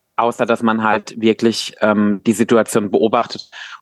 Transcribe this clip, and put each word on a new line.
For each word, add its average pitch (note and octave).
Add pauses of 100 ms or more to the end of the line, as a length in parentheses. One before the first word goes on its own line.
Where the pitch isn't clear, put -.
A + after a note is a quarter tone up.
(160)
außer A#2+
dass A2+
man A2
halt G#2+
wirklich, A2
ähm, G#2
die A#2
Situation G#2+
beobachtet A2+ (320)